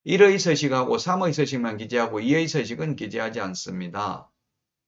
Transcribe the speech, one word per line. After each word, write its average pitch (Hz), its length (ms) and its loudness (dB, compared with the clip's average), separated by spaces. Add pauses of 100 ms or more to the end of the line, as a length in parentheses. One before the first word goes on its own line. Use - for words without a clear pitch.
일의 196 360 6
서식하고 131 580 2
삼의 180 360 0
서식만 120 440 -2
기재하고 110 420 -2
이의 151 280 2
서식은 151 480 -4
기재하지 113 460 -6
않습니다. 92 880 -8 (580)